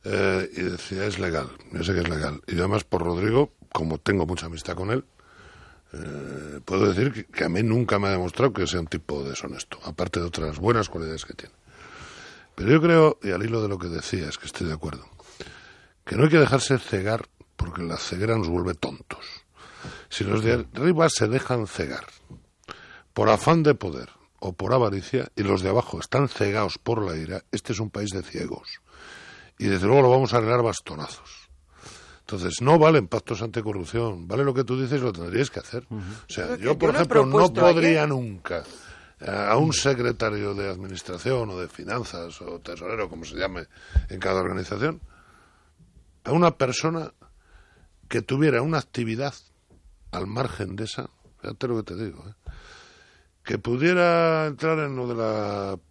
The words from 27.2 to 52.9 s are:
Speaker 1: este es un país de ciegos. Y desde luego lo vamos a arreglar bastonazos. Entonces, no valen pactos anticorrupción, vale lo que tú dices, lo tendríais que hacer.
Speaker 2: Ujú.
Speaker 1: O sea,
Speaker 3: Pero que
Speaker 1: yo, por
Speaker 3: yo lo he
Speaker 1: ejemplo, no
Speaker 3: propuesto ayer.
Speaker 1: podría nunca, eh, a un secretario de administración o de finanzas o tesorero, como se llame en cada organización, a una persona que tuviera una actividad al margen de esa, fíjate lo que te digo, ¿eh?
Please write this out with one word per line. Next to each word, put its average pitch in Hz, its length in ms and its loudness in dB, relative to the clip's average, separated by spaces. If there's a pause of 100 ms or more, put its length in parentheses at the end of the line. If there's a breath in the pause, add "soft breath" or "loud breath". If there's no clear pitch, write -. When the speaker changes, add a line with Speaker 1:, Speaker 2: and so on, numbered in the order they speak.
Speaker 1:
este - 220 -6
es 107 60 -4
un 110 120 -4
país 104 180 -6
de 92 140 -6
ciegos. - 580 -10 (760 loud breath)
Y - 60 -4
desde 95 220 2
luego 135 160 8
lo 127 60 8
vamos 127 240 4
a 120 40 4
arreglar 117 260 2
bastonazos. - 840 -8 (720 loud breath)
Entonces, 90 400 -6
no 151 180 8
valen 151 280 8
pactos 107 340 -4
anticorrupción, 104 840 -4
vale 113 160 0
lo 139 100 2
que 131 100 0
tú 127 180 -2
dices, 135 200 0
lo 123 100 0
tendríais 87 400 -2
que - 80 -8
hacer. - 300 -10
Speaker 2:
Ujú. 110 100 -8
Speaker 1:
O 101 340 -12
sea, - 140 -6
Speaker 3:
Pero 247 100 -4
que - 60 -10
Speaker 1:
yo, - 140 2
por - 120 4
Speaker 3:
yo - 40 2
lo 285 40 2
he 170 40 4
Speaker 1:
ejemplo, 143 240 6
no 131 60 -2
Speaker 3:
propuesto 175 340 6
ayer. 175 100 10
Speaker 1:
podría 165 320 4
nunca, 101 560 -4 (560 loud breath)
eh, - 100 -10
a 101 280 2
un 156 160 4
secretario 113 840 0
de 101 140 -4
administración 95 840 -4
o 92 80 -6
de 87 80 -6
finanzas 87 760 -8
o 85 180 -12
tesorero, 90 500 -6
como 82 160 -12
se 76 100 -14
llame 90 320 -6 (420 loud breath)
en 95 100 -10
cada 95 220 0
organización, 98 600 -4 (1200 soft breath)
a 120 80 -4
una 165 260 6
persona 156 540 -2 (960)
que 113 140 -2
tuviera 135 400 2
una 156 160 0
actividad 123 560 -4 (800)
al 92 160 -6
margen 104 480 -4
de 107 100 -6
esa, - 240 -10 (320)
fíjate - 260 -6
lo 120 160 0
que - 120 -10
te 107 80 -8
digo, 90 240 -12
¿eh? 107 60 -16 (1120 soft breath)